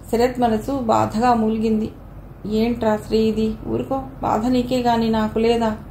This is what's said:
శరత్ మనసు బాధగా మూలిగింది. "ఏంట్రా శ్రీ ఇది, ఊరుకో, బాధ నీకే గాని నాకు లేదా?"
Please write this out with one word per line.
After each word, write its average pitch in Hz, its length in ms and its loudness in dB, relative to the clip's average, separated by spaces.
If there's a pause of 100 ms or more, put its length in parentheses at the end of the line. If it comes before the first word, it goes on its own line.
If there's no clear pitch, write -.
(120)
శరత్ 247 280 2
మనసు 220 320 0
బాధగా 226 640 2
మూలిగింది. 220 560 0 (600)
"ఏంట్రా 220 460 2
శ్రీ 220 220 -2
ఇది, 220 360 2 (140)
ఊరుకో, 247 340 -4 (200)
బాధ 214 240 0
నీకే 254 360 0
గాని 226 280 2
నాకు 220 280 0
లేదా?" 226 380 2 (140)